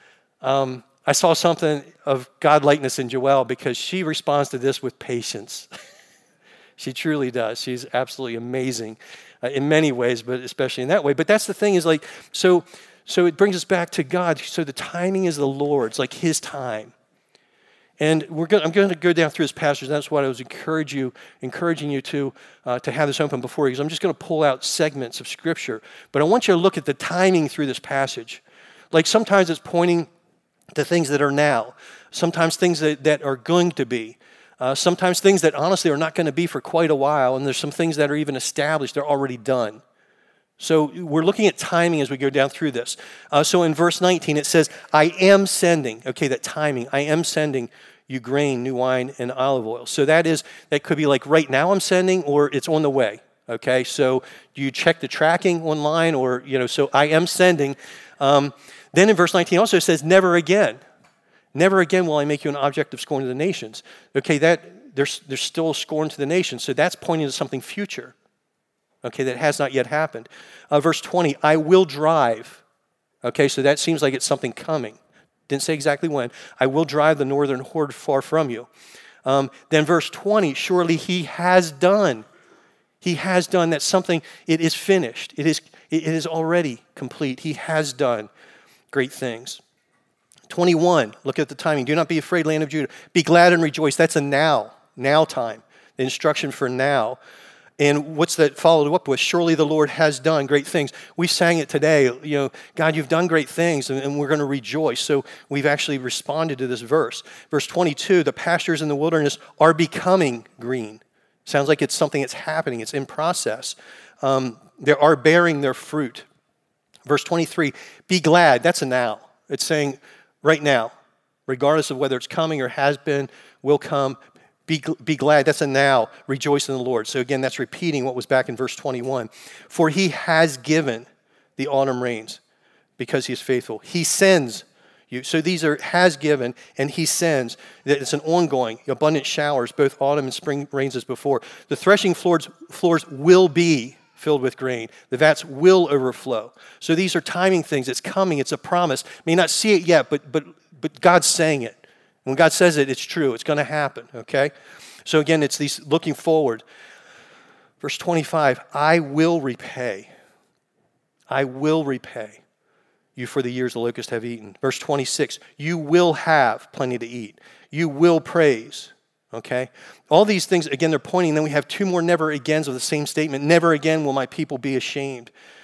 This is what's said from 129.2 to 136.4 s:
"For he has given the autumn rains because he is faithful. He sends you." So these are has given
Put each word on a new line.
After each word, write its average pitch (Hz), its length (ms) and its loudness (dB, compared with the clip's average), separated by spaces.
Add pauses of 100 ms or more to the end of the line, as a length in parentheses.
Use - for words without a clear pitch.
"For 160 220 2
he 185 200 2
has 160 460 2
given 131 500 -2 (500)
the 135 100 -4
autumn 135 340 0
rains 117 380 -8 (600)
because 131 280 -4
he 131 60 -6
is - 80 -8
faithful. 120 400 -4
He 170 240 -4
sends 165 580 4 (460)
you." 127 160 -8
So 160 160 0
these 160 240 -2
are 147 180 2
has 175 340 4
given 139 380 0 (240)